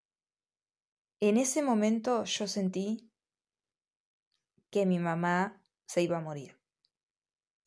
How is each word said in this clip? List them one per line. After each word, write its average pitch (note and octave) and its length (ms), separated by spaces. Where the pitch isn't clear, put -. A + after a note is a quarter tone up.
En G#3 160
ese C4 260
momento A3+ 600
yo G3+ 240
sentí G3 640
que G3+ 160
mi F3+ 140
mamá F3 600
se - 140
iba F3 160
a E3 40
morir. D3 360